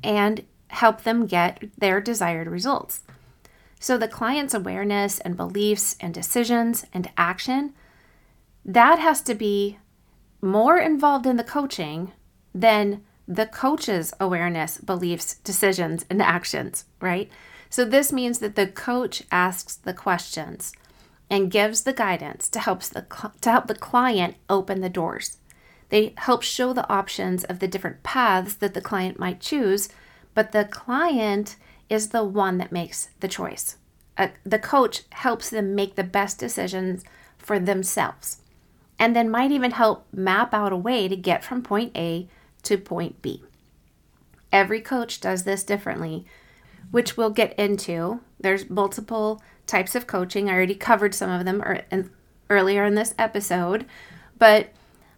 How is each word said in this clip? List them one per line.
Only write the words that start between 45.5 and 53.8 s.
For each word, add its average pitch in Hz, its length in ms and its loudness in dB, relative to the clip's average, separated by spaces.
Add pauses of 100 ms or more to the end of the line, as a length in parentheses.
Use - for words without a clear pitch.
differently, 175 640 -6 (640)
which 240 260 0
we'll 226 140 0
get 214 280 0
into. 202 600 -2 (180)
There's 196 320 -2
multiple 214 720 -2 (240)
types 190 280 -2
of 240 120 -4
coaching. 196 420 -2
I 185 60 0
already 185 200 4
covered 202 400 2
some 190 160 -4
of 180 140 -2
them 190 200 -2
ear-, - 260 -4
in, 185 200 -2 (380)
earlier 202 360 4
in 208 100 2
this 220 240 0
episode, 202 680 -2 (520)